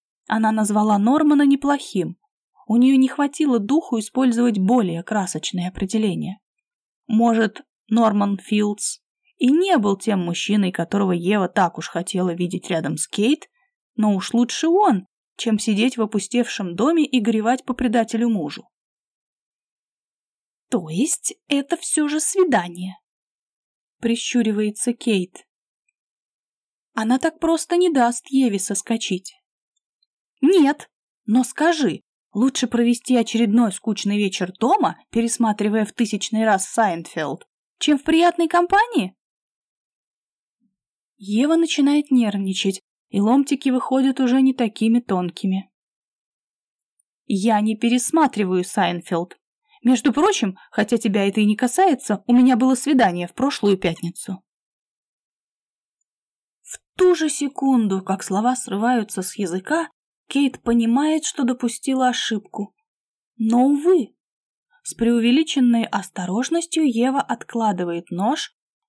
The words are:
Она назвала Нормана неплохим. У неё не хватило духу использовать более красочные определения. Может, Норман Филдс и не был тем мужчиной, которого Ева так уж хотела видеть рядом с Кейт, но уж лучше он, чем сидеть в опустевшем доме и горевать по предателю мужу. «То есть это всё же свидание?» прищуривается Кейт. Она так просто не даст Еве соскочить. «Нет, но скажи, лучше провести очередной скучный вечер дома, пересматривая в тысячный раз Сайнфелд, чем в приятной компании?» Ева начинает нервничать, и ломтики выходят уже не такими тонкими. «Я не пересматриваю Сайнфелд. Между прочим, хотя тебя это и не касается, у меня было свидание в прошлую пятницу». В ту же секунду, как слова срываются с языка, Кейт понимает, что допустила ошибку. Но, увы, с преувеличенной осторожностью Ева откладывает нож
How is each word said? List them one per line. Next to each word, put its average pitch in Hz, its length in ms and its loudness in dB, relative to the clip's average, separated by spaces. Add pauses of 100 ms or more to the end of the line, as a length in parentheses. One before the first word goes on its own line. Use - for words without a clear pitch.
(280)
Она - 240 0
назвала 214 460 2
Нормана 285 460 4
неплохим. 277 760 0 (500)
У 214 80 0
неё 262 220 6
не 262 100 4
хватило 277 520 0
духу 226 400 -2
использовать 240 600 0
более 190 420 0
красочные 185 680 -6
определения. 190 720 -4 (680)
Может, 226 540 2 (260)
Норман 202 500 2
Филдс 208 640 -4 (380)
и 247 120 2
не 349 280 2
был 202 180 0
тем 190 300 -2
мужчиной, 185 480 -2
которого 185 400 -2
Ева 185 340 0
так - 300 0
уж 170 100 -12
хотела 180 460 -4
видеть 175 360 -6
рядом 160 280 -4
с - 100 -8
Кейт, 240 420 -2 (460)
но 214 180 2
уж 190 200 -4
лучше 240 340 0
он, 339 400 2 (300)
чем 220 200 -2
сидеть 220 380 0
в 233 60 -4
опустевшем 208 760 -4
доме 302 300 2
и 254 160 0
горевать 220 420 0
по - 100 -6
предателю 233 540 0
мужу. 170 400 -4 (2000)
«То 165 200 -4
есть 208 460 -4 (120)
это 285 300 -2
всё 302 320 -4
же 302 100 -4
свидание?» 185 800 -2 (1000)
прищуривается 220 920 -2
Кейт. 196 540 -4 (1500)
Она 226 260 0
так 320 200 -2
просто 330 380 0
не 359 140 4
даст 240 360 0
Еве 247 320 0
соскочить. 196 720 -6 (1080)
«Нет, 294 480 4 (360)
но 240 180 2
скажи, 302 580 0 (320)
лучше 254 340 0
провести 240 480 2
очередной 220 560 2
скучный 202 460 -4
вечер 190 420 -2
дома, 262 400 0 (100)
пересматривая 220 760 0
в - 80 -16
тысячный 220 520 -2
раз 202 220 0
Сайнфелд, 170 800 -4 (320)
чем 294 180 2
в - 60 -8
приятной 339 440 2
компании?» 349 680 0 (2000)
Ева 220 380 0
начинает 294 560 0
нервничать, 196 720 0 (280)
и 196 100 -2
ломтики 269 500 2
выходят 262 500 0
уже 262 220 2
не 262 120 4
такими 226 460 0
тонкими. 190 720 -4 (1500)
«Я 208 360 0
не 214 140 0
пересматриваю 233 880 0
Сайнфелд. 175 760 -4 (460)
Между 247 280 2
прочим, 277 460 0 (140)
хотя 220 260 0
тебя 202 300 0
это 202 140 0
и 208 40 4
не 214 100 2
касается, 247 720 0
у 240 60 4
меня 254 220 6
было 262 200 4
свидание 202 520 0
в - 60 -16
прошлую 208 440 0
пятницу». 180 640 -6 (2250)
В - 180 -18 (180)
ту 359 180 4
же 311 140 -2
секунду, 240 760 0
как 190 200 -4
слова 220 320 0
срываются 214 640 -2
с - 160 -8
языка, 202 520 -4 (380)
Кейт 277 340 -2
понимает, 247 640 0
что - 200 -6
допустила 254 680 -2
ошибку. - 640 -6 (640)
Но, 233 300 2
увы, 294 480 2 (680)
с - 100 -12
преувеличенной 240 920 2
осторожностью 226 1000 -4
Ева 254 360 0
откладывает 180 880 -4
нож 202 440 -4 (360)